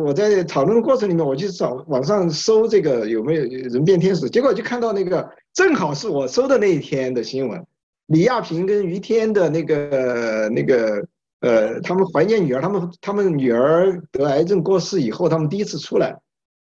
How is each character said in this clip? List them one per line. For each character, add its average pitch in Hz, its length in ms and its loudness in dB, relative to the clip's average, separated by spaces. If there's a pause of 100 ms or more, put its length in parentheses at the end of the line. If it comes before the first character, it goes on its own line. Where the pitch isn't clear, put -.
我 143 80 0
在 202 300 2
讨 147 220 -2
论 208 100 2
的 233 60 4
过 254 160 2
程 208 100 -2
里 180 60 0
面， 165 120 0
我 135 80 -2
去 170 140 -4
找 175 260 -4 (140)
网 139 160 -2
上 185 260 0
搜 220 380 2
这 214 140 2
个 123 260 0
有 113 160 -2
没 151 120 -2
有 151 80 -2
人 127 420 -4
变 185 120 4
天 180 160 2
使， 131 160 -2
结 226 120 2
果 262 120 4
就 226 80 -4
看 240 200 -4
到 226 100 0
那 196 140 -2
个， 175 240 -4 (240)
正 370 200 2
好 160 200 -2
是 214 160 -8
我 139 180 -2
搜 247 180 0
的 269 120 4
那 202 180 2
一 143 40 0
天 131 340 -4
的 120 100 -2
新 131 240 -4
闻， 95 160 -8 (440)
李 160 140 4
亚 226 200 2
平 170 240 -4
跟 202 200 0
于 180 140 -4
天 220 320 0
的 185 180 2
那 160 140 -2
个， 127 840 -2
那 131 120 -2
个， 113 460 0 (320)
呃， 113 400 2
他 175 160 -4
们 190 120 2
怀 151 180 2
念 214 200 2
女 127 80 0
儿， 131 80 -2
他 165 60 0
们， 180 320 -4
他 196 140 -6
们 196 240 0
女 131 160 2
儿 170 480 2 (100)
得 135 140 -2
癌 147 180 2
症 185 180 0
过 185 160 2
世 175 220 -4
以 117 100 0
后， 165 200 0
他 160 80 2
们 156 100 0
第 190 100 -4
一 208 60 -2
次 190 140 -8
出 - 220 -4
来， - 200 -2 (460)